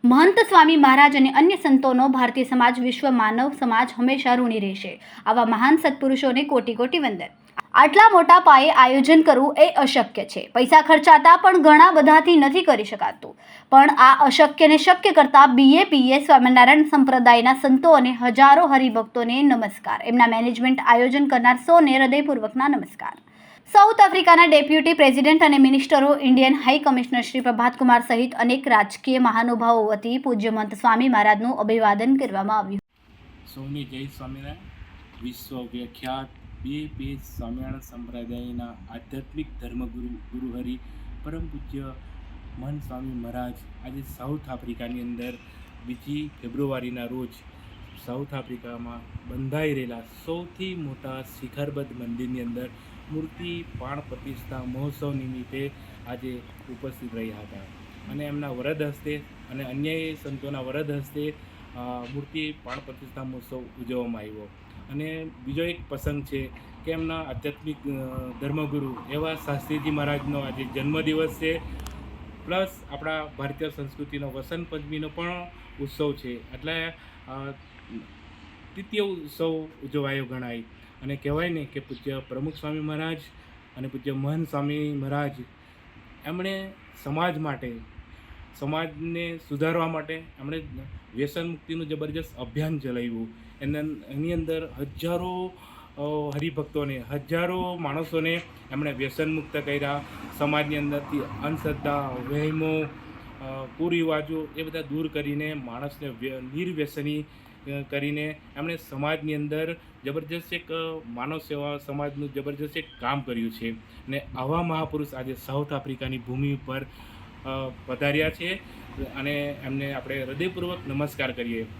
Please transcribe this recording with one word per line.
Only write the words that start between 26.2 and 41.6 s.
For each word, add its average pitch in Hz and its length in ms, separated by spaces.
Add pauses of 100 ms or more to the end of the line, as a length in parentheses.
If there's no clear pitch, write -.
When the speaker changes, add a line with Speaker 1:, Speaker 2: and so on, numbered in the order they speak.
Speaker 1:
ઇન્ડિયન 262 340
હાઈ 277 240
કમિશનર 254 420
શ્રી 254 180
પ્રભાતકુમાર 247 640
સહિત 247 340
અનેક 247 320
રાજકીય 233 520
મહાનુભાવો 233 640
વતી 220 340
પૂજ્ય 226 320
મહંત 214 240
સ્વામી 233 360
મહારાજનું 214 480
અભિવાદન 220 600
કરવામાં 208 400
આવ્યું. 202 240 (760)
Speaker 2:
સૌને 139 280
જય 135 220
સ્વામિનારાયણ. 139 520 (680)
વિશ્વવિખ્યાત 127 1040 (360)
બી 147 200
એ 147 140
પી 135 140
એસ 139 80 (180)
સ્વામિનારાયણ 131 420
સંપ્રદાયના 120 880
આધ્યાત્મિક 131 800 (140)
ધર્મગુરુ, 120 460
ગુરુહરિ, 123 720 (440)
પરમ 160 160
પૂજ્ય 139 540 (680)